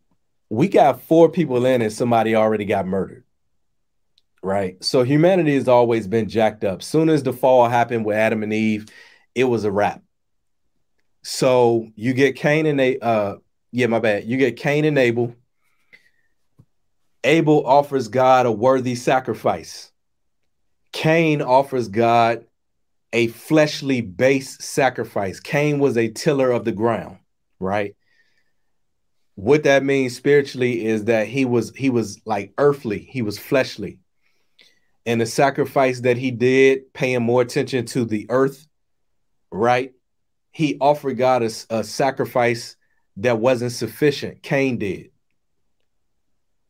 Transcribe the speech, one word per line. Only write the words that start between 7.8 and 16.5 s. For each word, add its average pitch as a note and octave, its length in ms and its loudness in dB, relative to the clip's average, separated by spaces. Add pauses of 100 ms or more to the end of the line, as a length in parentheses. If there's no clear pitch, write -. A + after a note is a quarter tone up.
with G#2 120 -2
Adam A2 280 0
and G#2+ 80 -4
Eve, A2 340 -2 (480)
it B2 100 2
was A2+ 200 0
a G#2 80 -2
wrap. G2 280 0 (1200)
So A#2+ 720 2
you B2+ 180 -4
get C3 220 2
Cain D#3 300 0
and C#3+ 140 0
A-, C3 200 0
uh, G#2+ 360 -2 (360)
yeah, A#2+ 160 0
my A2+ 100 0
bad. G#2 260 -2
You A#2 120 -4
get B2+ 200 0
Cain D3 280 -2
and D3+ 120 2
Abel. A#2+ 380 0 (1900)